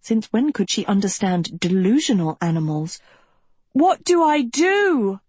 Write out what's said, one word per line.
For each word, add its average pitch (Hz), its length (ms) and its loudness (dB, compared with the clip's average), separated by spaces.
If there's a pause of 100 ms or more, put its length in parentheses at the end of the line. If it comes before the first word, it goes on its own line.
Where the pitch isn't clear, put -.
Since 226 260 -2
when 277 260 0
could 190 160 -2
she 196 160 -4
understand 190 720 -2
delusional 185 800 0
animals? 160 580 -4 (720)
What 330 300 2
do 349 200 2
I 302 180 2
do? 285 880 0